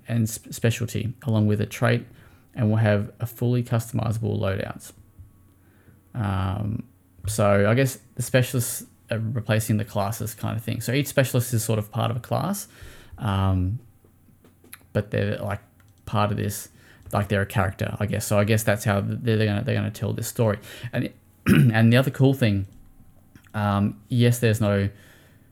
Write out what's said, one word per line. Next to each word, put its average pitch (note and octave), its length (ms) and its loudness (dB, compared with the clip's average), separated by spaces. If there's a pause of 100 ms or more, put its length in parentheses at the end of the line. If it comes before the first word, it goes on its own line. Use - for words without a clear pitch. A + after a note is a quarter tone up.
and A2+ 160 0
s-, - 160 -4 (100)
specialty, A2+ 640 -2 (120)
along G#2+ 220 2
with G#2 140 2
a A2 60 -2
trait, A#2 400 -2 (480)
and G#2+ 160 0
will A2 60 2
have G#2+ 440 2
a A#2+ 60 -4
fully B2 360 0
customizable A2+ 760 -2
loadouts." - 540 -6 (1200)
Um, F#2+ 680 -2 (420)
so G2+ 420 4
I A#2 60 4
guess C3 240 0 (160)
the B2 80 -6
specialists - 600 -2 (260)
are A2+ 80 -2
replacing A2 580 0
the G#2+ 80 -2
classes G#2 500 -4
kind G#2+ 220 -6
of A2+ 80 -8
thing. A2 160 -4
So A#2 120 -4
each C#3+ 140 0
specialist B2+ 460 0
is A2 100 2
sort A2 160 0
of G#2 140 -6
part A2+ 180 0
of A#2+ 60 -4
a A#2+ 40 -6
class, E3 460 -4 (520)
um, F#2+ 600 0 (1120)
but G#2+ 180 -2
they're, G#2 280 0
like, G2+ 220 -6 (460)
part G#2 240 2
of G#2 60 -2
this, G#2 320 -4 (440)
like, G#2 160 0
they're G2 140 2
a G2 40 -2
character, G#2 540 -2
I G#2 60 0
guess. G2+ 200 -4
So G#2 120 2
I G#2 60 4
guess A2 200 2
that's G2+ 200 0
how G2+ 160 2
th-, A2 220 -4
they're, A2+ 140 2
they're G#2+ 100 2
gonna, G#2 160 0
they're A2 120 -2
gonna G#2 160 -2
tell G#2+ 220 -4
this A2 160 -6
story. A2 300 0 (340)
And, - 180 -2 (180)
<clears throat> - 180 -20
and A2+ 460 6
the G2+ 40 6
other B2+ 140 2
cool C3+ 240 4
thing, G2+ 320 0 (880)
um, G#2 540 0
yes, A#2+ 320 4
there's A2 200 2
no, G2+ 280 2 (640)